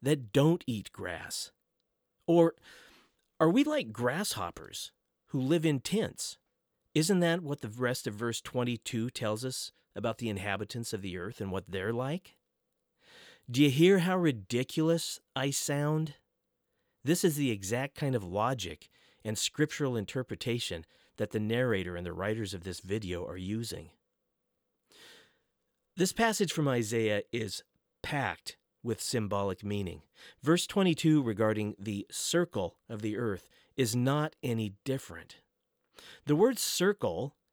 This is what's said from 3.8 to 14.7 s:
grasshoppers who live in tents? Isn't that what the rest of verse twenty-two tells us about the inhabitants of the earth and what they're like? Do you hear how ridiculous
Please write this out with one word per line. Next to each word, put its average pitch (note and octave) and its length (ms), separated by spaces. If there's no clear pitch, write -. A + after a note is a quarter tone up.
grasshoppers A#2 1000
who - 120
live D3+ 260
in D3 140
tents? - 580
Isn't F3 280
that E3 200
what C#3+ 200
the A2+ 80
rest B2 360
of A2+ 100
verse A#2 260
twenty-two B2 680
tells A2 340
us - 260
about A2 220
the A#2 120
inhabitants G2+ 640
of G2 80
the F#2 160
earth F#2+ 220
and F#2+ 120
what F#2+ 180
they're F#2+ 240
like? C3+ 440
Do B2 120
you D3 80
hear F3 300
how F#3 180
ridiculous D#3 1040